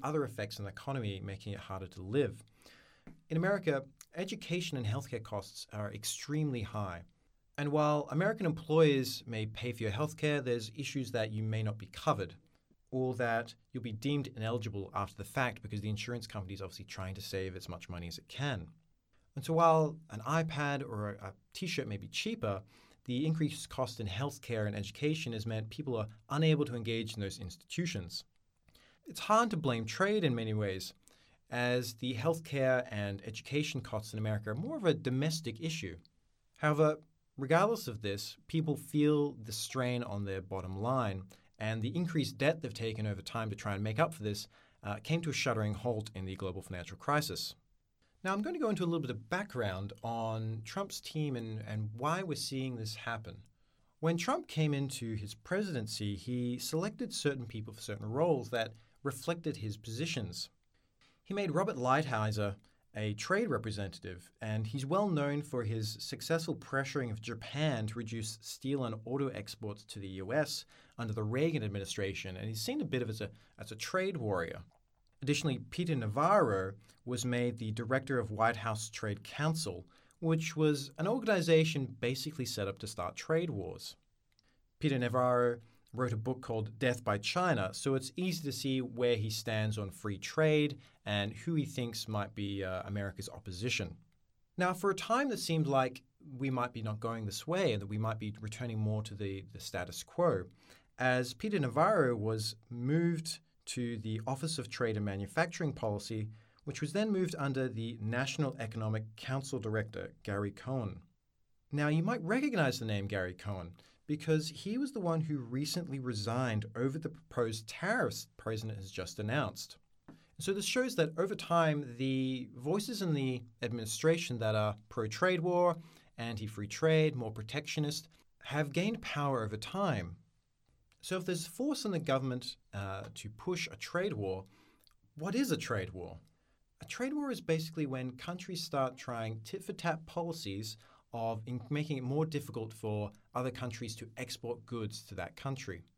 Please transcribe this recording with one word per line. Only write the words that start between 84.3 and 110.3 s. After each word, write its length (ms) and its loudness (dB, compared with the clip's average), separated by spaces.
Peter 200 4
Navarro 600 6
wrote 180 2
a 60 2
book 240 -2
called 360 -2
Death 240 2
by 140 2
China, 560 2
so 220 0
it's 220 0
easy 260 0
to 100 -2
see 300 0
where 340 2
he 140 0
stands 480 0
on 120 -4
free 280 -4
trade 580 4
and 260 2
who 220 -2
he 100 4
thinks 420 -4
might 280 -2
be, 280 -2
uh, 220 -2
America's 460 -4
opposition. 680 -4
Now, 160 2
for 160 2
a 40 4
time 360 2
that 80 -2
seemed 280 2
like 360 4
we 140 0
might 240 0
be 80 -6
not 180 -2
going 240 -2
this 220 -6
way 260 4
and 80 0
that 60 -6
we 100 -4
might 220 0
be 200 -4
returning 400 -4
more 260 2
to 100 -10
the, 400 -4
the 60 -12
status 420 -6
quo, 420 2
as 340 4
Peter 260 0
Navarro 560 6
was 400 0
moved 680 2
to 320 -2
the 280 -2
Office 320 -2
of 100 -4
Trade 280 0
and 100 2
Manufacturing 640 0
Policy, 560 -2
which 180 -6
was 100 -2
then 180 2
moved 280 2
under 280 2
the 360 -4
National 560 0
Economic 460 -2
Council 420 -4
Director, 540 -2
Gary 280 0